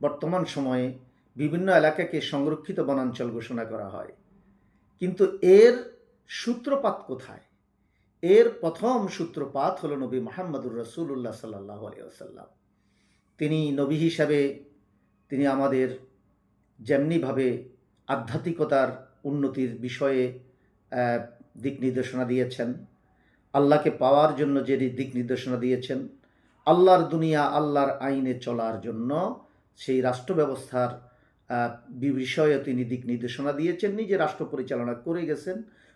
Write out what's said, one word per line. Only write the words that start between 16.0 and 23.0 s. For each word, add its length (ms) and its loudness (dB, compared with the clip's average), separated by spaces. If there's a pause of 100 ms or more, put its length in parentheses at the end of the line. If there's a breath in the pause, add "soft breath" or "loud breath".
যেমনিভাবে 920 0 (380)
আধ্যাত্মিকতার 1160 -2
উন্নতির 520 -2
বিষয়ে, 640 -2 (520 soft breath)
আহ, 340 0 (360)
দিক 180 -6
নির্দেশনা 460 -2
দিয়েছেন, 480 -2 (800)